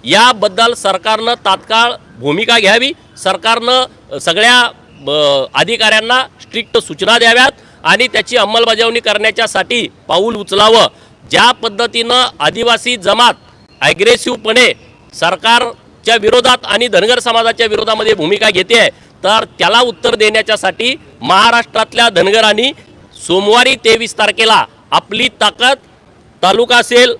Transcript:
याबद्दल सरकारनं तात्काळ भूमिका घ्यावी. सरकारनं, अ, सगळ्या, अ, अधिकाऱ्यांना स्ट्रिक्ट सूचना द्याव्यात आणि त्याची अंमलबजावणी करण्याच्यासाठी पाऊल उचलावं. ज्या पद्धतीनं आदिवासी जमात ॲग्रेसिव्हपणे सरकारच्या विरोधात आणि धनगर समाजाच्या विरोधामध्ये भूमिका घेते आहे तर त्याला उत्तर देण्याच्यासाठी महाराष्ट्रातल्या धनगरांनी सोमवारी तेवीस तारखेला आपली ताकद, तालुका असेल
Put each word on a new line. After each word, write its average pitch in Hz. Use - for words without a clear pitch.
याबद्दल 214
सरकारनं 220
तात्काळ 220
भूमिका 202
घ्यावी. 233
सरकारनं, 247
अ, 139
सगळ्या, 220
अ, 143
अधिकाऱ्यांना 226
स्ट्रिक्ट -
सूचना 196
द्याव्यात 233
आणि 202
त्याची 240
अंमलबजावणी 226
करण्याच्यासाठी 214
पाऊल 208
उचलावं. 208
ज्या 202
पद्धतीनं 233
आदिवासी 226
जमात 214
ॲग्रेसिव्हपणे 220
सरकारच्या 226
विरोधात 247
आणि 226
धनगर 208
समाजाच्या 233
विरोधामध्ये 220
भूमिका 202
घेते 196
आहे 175
तर 220
त्याला 202
उत्तर 240
देण्याच्यासाठी 214
महाराष्ट्रातल्या 226
धनगरांनी 214
सोमवारी 214
तेवीस 226
तारखेला 214
आपली 220
ताकद, 240
तालुका 226
असेल 240